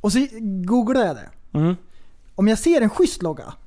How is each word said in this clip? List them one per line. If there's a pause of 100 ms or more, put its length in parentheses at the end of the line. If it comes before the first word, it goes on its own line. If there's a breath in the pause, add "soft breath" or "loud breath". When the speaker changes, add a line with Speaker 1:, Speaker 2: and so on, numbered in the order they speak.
Speaker 1:
Och
så (380)
googlar
jag
det.
Speaker 2:
Mm. (600)
Speaker 1:
Om
jag
ser
en
schysst
logga (140)